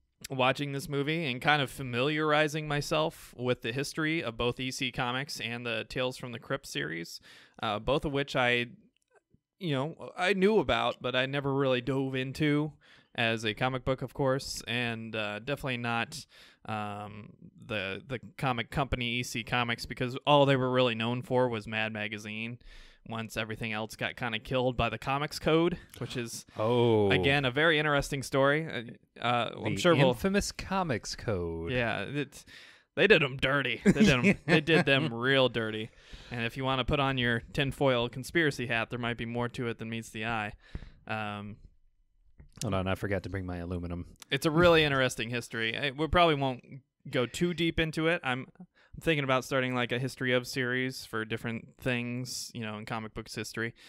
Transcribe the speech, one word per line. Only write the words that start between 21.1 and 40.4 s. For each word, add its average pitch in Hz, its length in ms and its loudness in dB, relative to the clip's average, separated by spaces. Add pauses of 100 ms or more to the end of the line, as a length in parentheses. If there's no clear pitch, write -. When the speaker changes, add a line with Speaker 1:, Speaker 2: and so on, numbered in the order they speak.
Speaker 1:
for 127 300 2
was 110 160 -6
Mad 110 260 -2
Magazine 107 640 -8 (480)
once 113 300 -8
everything 110 340 -4
else 107 260 -6
got 104 200 -4
kinda 113 220 -4
killed 127 400 0
by 117 100 2
the 113 80 -4
Comics 143 420 -4
Code, 170 380 2 (220)
which 127 180 -8
is, 117 300 -8 (100)
Speaker 2:
Oh. 113 540 6
Speaker 1:
again, 139 340 4
a 123 60 0
very 151 280 4
interesting 143 440 0
story. 143 440 2
Uh, - 560 -12
uh, 120 280 2 (120)
I'm 104 120 -2
Speaker 2:
The 98 60 -2
Speaker 1:
sure 175 140 6
we'll 139 140 8
Speaker 2:
infamous 190 440 0
Comics 175 640 -4
Code. 85 560 -4
Speaker 1:
Yeah, 113 340 0
it's, 139 420 -8 (500)
they 170 100 6
did 180 160 6
'em 135 140 -2
dirty. 131 480 0
They 190 80 8
did 202 160 8
'em, 143 340 6
Speaker 2:
<laughs> - 40 -16
Speaker 1:
they 160 160 4
did 151 240 4
them 131 260 4
real 127 380 4
dirty. 110 400 -4 (400)
And 117 160 -4
if 117 100 -8
you 135 80 -4
wanna 131 220 0
put 147 120 2
on 135 200 2
your 120 240 2 (100)
tinfoil 131 560 2
conspiracy 135 600 0
hat, 113 200 0
there 123 100 -6
might 120 200 -2
be 117 80 -6
more 120 240 -2
to 120 180 -4
it 113 100 -4
than 113 120 -8
meets 113 180 -8
the 110 160 -8
eye. 107 300 -4 (520)